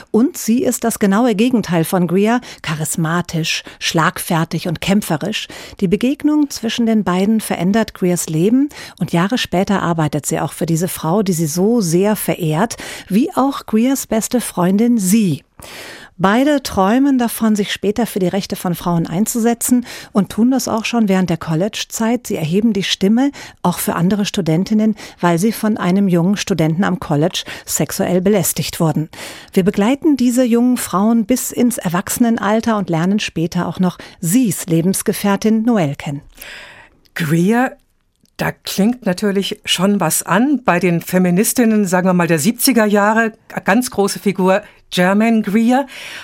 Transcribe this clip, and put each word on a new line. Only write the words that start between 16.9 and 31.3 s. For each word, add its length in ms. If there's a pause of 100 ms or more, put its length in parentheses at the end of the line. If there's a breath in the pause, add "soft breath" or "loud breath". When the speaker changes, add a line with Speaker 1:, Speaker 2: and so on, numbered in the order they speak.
Speaker 1:
davon, 380
sich 180
später 320
für 140
die 80
Rechte 300
von 180
Frauen 320
einzusetzen 800 (240 loud breath)
und 200
tun 200
das 160
auch 180
schon 240
während 220
der 60
College-Zeit. 880
Sie 80
erheben 380
die 100
Stimme, 480 (320 loud breath)
auch 160
für 160
andere 300
Studentinnen, 720 (240 loud breath)
weil 180
sie 140
von 240
einem 320
jungen 280
Studenten 460
am 160
College 460 (220 loud breath)
sexuell 540
belästigt 600
wurden. 300 (420 loud breath)
Wir 100
begleiten 540
diese 260
jungen 340
Frauen 480
bis 280